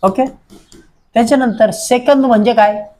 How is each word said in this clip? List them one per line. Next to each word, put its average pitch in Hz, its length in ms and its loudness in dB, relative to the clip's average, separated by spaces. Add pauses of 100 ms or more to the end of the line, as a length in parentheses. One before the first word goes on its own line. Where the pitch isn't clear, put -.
ओके, 190 220 0 (880)
त्याच्यानंतर 233 580 0
सेकंद 269 540 0
म्हणजे 226 280 2
काय? 208 320 0 (140)